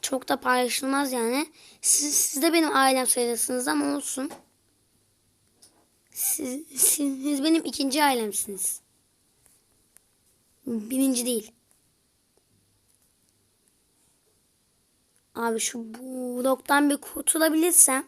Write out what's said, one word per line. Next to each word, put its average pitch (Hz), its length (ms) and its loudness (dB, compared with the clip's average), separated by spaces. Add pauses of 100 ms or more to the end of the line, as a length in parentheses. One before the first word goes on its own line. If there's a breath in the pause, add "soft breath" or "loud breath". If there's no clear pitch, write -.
çok 254 220 -4
da 277 80 0
paylaşılmaz 254 760 0
yani. 254 340 -2 (360 loud breath)
Siz, 294 320 0
siz - 280 0
de 320 100 4
benim 330 240 2
ailem 262 300 4
sayılırsınız 247 600 -2
ama 285 280 0
olsun. 277 340 -6 (1800)
Siz, - 580 -4
siz, 269 540 0
siz 285 220 -2
benim 320 200 4
ikinci 277 400 0
ailemsiniz. 214 760 -2 (1900)
Birinci 247 600 -2
değil. 233 260 -4 (3750)
Abi 233 260 -2
şu - 180 -6 (160)
bloktan 254 960 0
bir 285 60 2
kurtulabilirsem. 311 1120 2